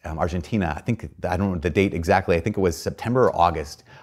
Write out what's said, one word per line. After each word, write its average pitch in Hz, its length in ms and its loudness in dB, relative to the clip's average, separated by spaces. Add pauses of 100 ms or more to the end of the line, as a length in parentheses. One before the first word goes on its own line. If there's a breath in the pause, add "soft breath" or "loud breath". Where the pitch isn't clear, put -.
um, 80 120 -8
Argentina. 87 580 -2
I - 60 -8
think, 110 280 -4 (140)
I 87 140 -2
don't 98 160 0
know 87 40 -4
the 82 120 -2
date 98 240 2
exactly, 92 420 2
I 85 40 2
think 101 180 -2
it 98 40 0
was 90 160 2
September 123 480 0
or - 100 2
August 80 480 0 (200 loud breath)